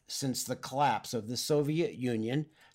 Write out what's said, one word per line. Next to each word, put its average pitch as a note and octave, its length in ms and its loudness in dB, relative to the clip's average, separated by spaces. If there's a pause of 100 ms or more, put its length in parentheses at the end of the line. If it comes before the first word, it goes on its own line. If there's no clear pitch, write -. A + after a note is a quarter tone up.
since - 360 -2
the B2 120 -2
collapse C3 580 0
of A2 140 -4
the A#2+ 100 -4
Soviet D3+ 580 2
Union B2 500 0 (300)